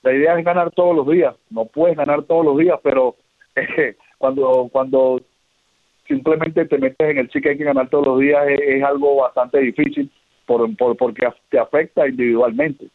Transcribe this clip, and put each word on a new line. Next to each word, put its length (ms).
la 120
idea 240
es 60
ganar 280
todos 240
los 120
días, 280
no 140
puedes 300
ganar 280
todos 200
los 140
días, 260
pero, 320
<laughs> 200
eh, 400
cuando, 540
cuando 500
simplemente 580
te 140
metes 300
en 100
el 100
chip 140
que 80
hay 60
que 60
ganar 260
todos 180
los 120
días, 280
es, 140
es 220
algo 340
bastante 420
difícil, 500
por, 280
por, 220
porque 300
af-, 100
te 100
afecta 480
individualmente 880